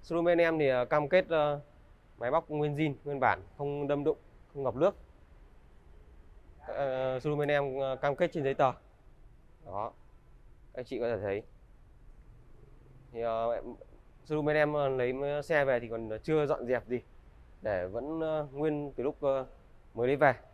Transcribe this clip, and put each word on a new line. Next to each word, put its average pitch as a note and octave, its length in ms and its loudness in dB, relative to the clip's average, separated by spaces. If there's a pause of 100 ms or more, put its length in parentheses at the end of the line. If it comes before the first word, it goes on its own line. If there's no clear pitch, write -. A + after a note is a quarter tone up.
Showroom E3+ 200 0
bên F3 140 6
em E3 220 4
thì, D3 80 4
ờ, B2+ 180 4
cam D3+ 240 2
kết, F#3 200 6
ờ, D3 300 2 (580)
máy A#2+ 140 -2
móc D#3+ 180 2
nguyên D3 260 -2
zin, D3 180 0 (100)
nguyên C#3+ 160 -6
bản, G2+ 220 4 (160)
không C#3+ 300 -4
đâm C#3+ 160 0
đụng, D3+ 140 2 (360)
không C#3 100 -8
ngập A#2+ 120 -2
nước. E3+ 200 2 (1600)
Ờ, C3 580 -4
showroom D3 200 -2
bên D3 120 0
em, C#3+ 300 0
ờ, C3+ 160 -2
cam C#3+ 200 0
kết F3 160 0
trên D#3 120 -4
giấy C3+ 100 0
tờ. C3 180 4 (920)
Đó. G2+ 260 -8 (800)
Anh B2+ 120 -12
chị A#2+ 140 -8
có A#2 80 -2
thể A2 140 -2
thấy. G2+ 220 -4 (1700)
Thì, A#2 100 -8
ờ, A#2 300 0
em, A2+ 120 -4 (640)
showroom D3+ 180 -2
bên D3+ 100 2
em, D3+ 180 2
ờ, C#3+ 160 0
lấy C3+ 540 0
xe D3 220 2
về B2+ 140 4
thì A#2+ 80 -6
còn A2+ 220 -6 (140)
chưa D#3 220 2
dọn C3+ 220 -2
dẹp B2 200 0
gì. B2 140 -2 (600)
Để F#2 260 -2
vẫn, C3+ 320 -6
ờ, D#3 320 -2
nguyên D3 440 -2
từ - 80 -4
lúc, D3+ 180 -4
ờ, C3+ 240 0 (480)
mới A#2+ 140 0
lấy C#3+ 80 2
về. C3+ 180 4 (200)